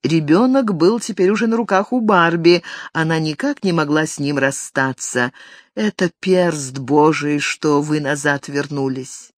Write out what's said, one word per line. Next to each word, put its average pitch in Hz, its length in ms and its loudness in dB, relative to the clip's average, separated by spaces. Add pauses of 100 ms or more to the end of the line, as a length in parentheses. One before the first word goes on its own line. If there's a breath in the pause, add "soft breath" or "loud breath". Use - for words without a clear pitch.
Ребёнок 196 680 2
был 180 260 2
теперь 190 300 0
уже 220 180 0
на 226 80 0
руках 202 380 0
у 254 80 0
Барби, 170 600 4 (300 loud breath)
она 160 280 0
никак 160 440 -4
не 190 80 0
могла 156 340 0
с - 140 -10
ним 143 180 -2
расстаться. 131 960 -2 (440 loud breath)
"Это 208 440 -2
перст 160 580 0
Божий, 147 640 2
что 147 420 -2
вы 151 200 -2
назад 143 480 -4
вернулись". 139 880 -6